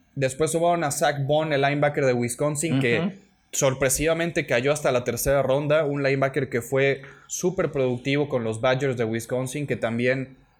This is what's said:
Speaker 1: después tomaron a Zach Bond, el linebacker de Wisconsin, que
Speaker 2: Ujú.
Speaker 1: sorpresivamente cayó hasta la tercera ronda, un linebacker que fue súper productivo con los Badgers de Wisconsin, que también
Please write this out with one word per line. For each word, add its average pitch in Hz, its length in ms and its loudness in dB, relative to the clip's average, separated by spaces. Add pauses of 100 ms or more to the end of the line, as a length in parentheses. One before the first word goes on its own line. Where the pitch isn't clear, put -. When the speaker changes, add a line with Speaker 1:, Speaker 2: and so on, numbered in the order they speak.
(160)
Speaker 1:
después 139 380 0
tomaron 170 320 2
a 143 60 -2
Zach 143 340 0
Bond, 156 280 0
el 139 80 2
linebacker 143 440 2
de 127 80 4
Wisconsin, 131 680 -2
que 120 220 2
Speaker 2:
Ujú. 185 100 0 (560)
Speaker 1:
sorpresivamente 151 800 0
cayó 131 260 2
hasta 147 200 0
la 123 120 0
tercera 135 400 0
ronda, 147 400 2
un 143 200 -2
linebacker 135 460 0
que 117 120 -2
fue 139 400 0 (260)
súper 175 440 -2
productivo 135 580 0
con 123 160 -2
los 110 160 -4
Badgers 131 340 2
de 117 80 -2
Wisconsin, 127 640 -4
que 120 80 -2
también 123 640 -2 (220)